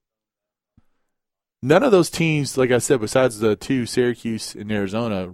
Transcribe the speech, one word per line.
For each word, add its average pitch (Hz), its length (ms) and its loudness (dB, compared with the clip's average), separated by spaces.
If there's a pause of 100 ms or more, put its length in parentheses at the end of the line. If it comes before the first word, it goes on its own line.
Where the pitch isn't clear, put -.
(1600)
None 151 200 4
of 269 100 2
those 180 180 6
teams, 156 480 -2
like 127 140 2
I 120 80 4
said, 131 200 2
besides 113 400 0
the 107 160 2
two, 127 300 -2
Syracuse 117 680 -4
and 104 160 -12
Arizona, 101 640 -4